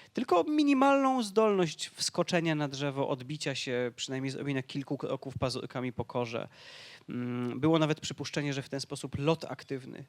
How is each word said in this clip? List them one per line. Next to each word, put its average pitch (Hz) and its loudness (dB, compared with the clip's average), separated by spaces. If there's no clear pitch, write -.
tylko 349 2
o 302 2
minimalną 277 4
zdolność 202 2
wskoczenia 165 0
na 147 0
drzewo, 139 -2
odbicia 139 -4
się, 123 -2
przynajmniej 135 -4
zrobienia 139 -2
kilku - -4
kroków 131 -4
pazurkami 127 -2
po 123 -4
korze. 120 -2
Mm, 123 -2
było 160 6
nawet 151 4
przypuszczenie, 143 -4
że 135 -2
w - -12
ten 139 -4
sposób - -8
lot 156 0
aktywny 131 -8